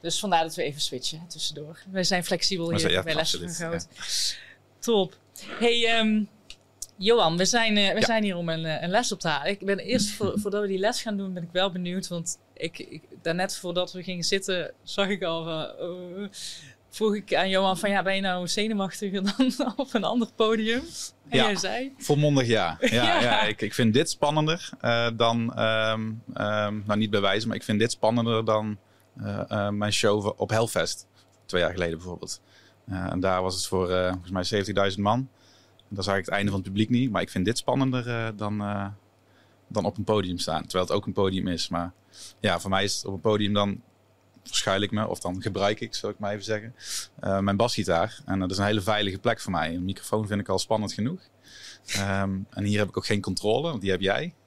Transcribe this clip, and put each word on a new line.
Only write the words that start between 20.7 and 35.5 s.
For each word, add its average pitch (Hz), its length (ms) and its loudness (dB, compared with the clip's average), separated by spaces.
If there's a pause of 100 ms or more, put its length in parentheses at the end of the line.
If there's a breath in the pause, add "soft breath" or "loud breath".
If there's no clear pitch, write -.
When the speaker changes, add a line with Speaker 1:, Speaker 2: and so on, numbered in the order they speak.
Speaker 1:
En 240 100 4
Speaker 2:
Ja. 254 60 6
Speaker 1:
jij 208 120 2
zei 233 420 -4
Speaker 2:
Volmondig 143 480 4
ja. 95 320 4
Speaker 1:
<laughs> - 20 -6
Speaker 2:
Ja, - 80 4 (160)
Speaker 1:
Ja. - 180 4
Speaker 2:
ja, 110 200 4
ik, 107 200 -2
ik 107 120 -4
vind 113 200 4
dit 156 160 4
spannender, 156 600 0 (100)
eh, 117 360 2
dan, 117 380 2
ehm, 110 580 0 (220)
ehm, 104 500 -2
nou, 104 140 2
niet 107 120 2
bij 104 100 2
wijze, 101 260 2
maar 110 100 -2
ik - 60 -8
vind 107 160 0
dit 113 140 2
spannender 113 520 2
dan, 107 340 0 (420 soft breath)
eh, 101 200 -4 (100)
eh, 104 180 0
mijn 104 240 0
show 104 480 2
op 98 100 -2
Hellfest. 110 560 0 (400 soft breath)
Twee 90 160 0
jaar 85 100 2
geleden 85 260 -2
bijvoorbeeld. 90 420 -10 (480 soft breath)
Eh, 92 220 -4
en 90 100 -2
daar 92 220 2
was 92 120 -2
het - 120 -4
voor, 92 260 0
eh, 92 180 2
volgens 90 200 -6
mij 92 140 -2
zeventigduizend 98 580 0
man. 117 260 2 (600 soft breath)